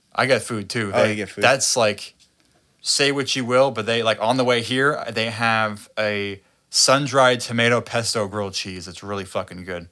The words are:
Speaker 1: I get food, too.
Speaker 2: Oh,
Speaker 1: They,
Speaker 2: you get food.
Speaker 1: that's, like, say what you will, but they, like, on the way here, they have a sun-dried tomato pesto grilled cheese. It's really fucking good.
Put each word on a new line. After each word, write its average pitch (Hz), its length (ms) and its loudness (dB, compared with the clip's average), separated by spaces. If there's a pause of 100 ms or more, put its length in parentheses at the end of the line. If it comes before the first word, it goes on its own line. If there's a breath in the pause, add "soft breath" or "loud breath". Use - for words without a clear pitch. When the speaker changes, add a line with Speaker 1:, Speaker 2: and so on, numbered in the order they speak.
(140)
Speaker 1:
I 123 120 2
get 127 160 2
food, 107 280 -8
too. 107 240 -4
Speaker 2:
Oh, 120 80 4
Speaker 1:
They, 107 80 4
Speaker 2:
you 107 60 -4
get 101 140 -6
food. 104 120 -4
Speaker 1:
that's, 123 340 2
like, 107 380 0 (680)
say - 280 2
what 139 240 -2
you 131 100 -2
will, 127 280 4
but 110 140 -4
they, 113 180 0
like, 110 160 2
on 113 160 2
the 131 80 2
way 120 180 2
here, 131 480 0
they 113 200 -2
have 110 580 -2 (100)
a 101 420 -4 (300)
sun-dried 131 720 4
tomato 117 400 2
pesto 110 480 -2
grilled 98 260 -4
cheese. 92 320 -8
It's 87 160 -16
really 101 220 -6
fucking 92 400 -8
good. 87 280 -8